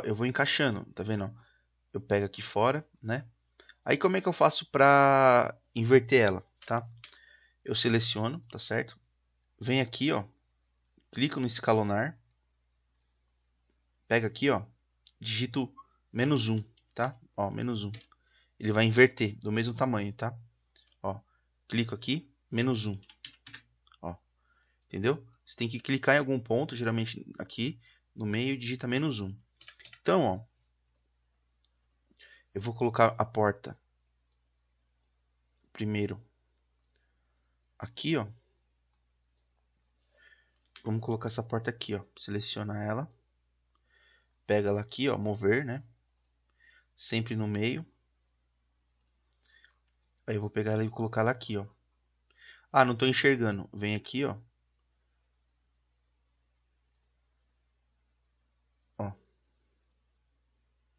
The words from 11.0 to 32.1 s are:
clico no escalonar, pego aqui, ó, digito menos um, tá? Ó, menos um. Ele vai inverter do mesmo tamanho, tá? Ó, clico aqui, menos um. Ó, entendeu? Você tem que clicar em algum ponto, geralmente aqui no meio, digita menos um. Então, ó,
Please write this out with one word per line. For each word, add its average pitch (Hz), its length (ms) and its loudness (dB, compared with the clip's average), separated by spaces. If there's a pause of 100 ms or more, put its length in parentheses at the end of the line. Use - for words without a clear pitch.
clico 135 280 -2
no 127 60 -2
escalonar, 110 720 0 (1900)
pego 113 180 2
aqui, 139 240 -2
ó, 107 160 0 (540)
digito 120 520 -4 (400)
menos 120 380 2
um, 110 140 0 (320)
tá? 123 200 -4 (220)
Ó, 101 140 -2
menos 110 320 -4
um. 104 80 -6 (680)
Ele 107 120 -2
vai 107 140 4
inverter 113 520 4
do 107 140 -6
mesmo 117 240 -2
tamanho, 117 360 -2
tá? 117 240 -8 (680)
Ó, 98 160 -6 (500)
clico 117 240 -4
aqui, 131 340 -6 (220)
menos 117 380 -2
um. 98 120 -6 (1000)
Ó, 87 140 -10 (720)
entendeu? 113 360 -2 (220)
Você - 100 -20
tem 120 140 -4
que 120 100 -8
clicar 135 360 2
em 147 40 4
algum 135 200 0
ponto, 120 360 -2
geralmente 113 600 -4
aqui - 420 -6 (360)
no 110 100 -8
meio, 123 320 -2
digita 123 300 -8
menos 131 320 -2
um. 98 160 -6 (640)
Então, 175 220 4
ó, 104 200 0 (2000)